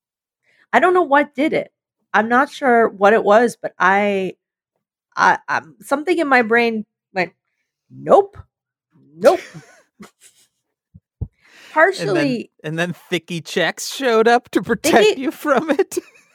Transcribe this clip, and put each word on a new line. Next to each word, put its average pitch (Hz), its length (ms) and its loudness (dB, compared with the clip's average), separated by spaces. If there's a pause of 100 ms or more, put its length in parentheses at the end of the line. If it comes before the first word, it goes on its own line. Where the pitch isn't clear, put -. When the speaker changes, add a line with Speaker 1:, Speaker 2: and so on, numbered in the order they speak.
(720)
Speaker 1:
I 240 80 2
don't 359 140 4
know 359 80 2
what 285 320 0
did 277 180 -2
it. - 180 -6 (440)
I'm 220 160 0
not 262 200 2
sure 233 380 0
what 196 240 2
it 226 100 2
was, 220 380 2
but - 180 -12
I, 196 540 0 (840)
I, 180 320 2
I, 139 140 -4 (220)
something 302 360 -2
in 320 80 -2
my 254 140 2
brain 226 460 -2 (260)
went, 180 220 -6 (560)
"Nope, 165 480 0 (760)
nope." 226 300 2
<laughs> - 60 -20 (1700)
Speaker 2:
And - 640 -4 (100)
then, - 0 -
Speaker 1:
Partially 302 560 -2 (140)
Speaker 2:
and 160 120 -8
then 170 160 -2
Thicky 170 480 -8
Checks - 540 -4
showed 226 320 0
up 240 220 2
to 240 140 -2
protect 247 340 0
Speaker 1:
Thicky 247 240 2
Speaker 2:
you 277 100 -4
from 285 400 -2
it. 359 320 -2
<laughs> - 60 -20 (260)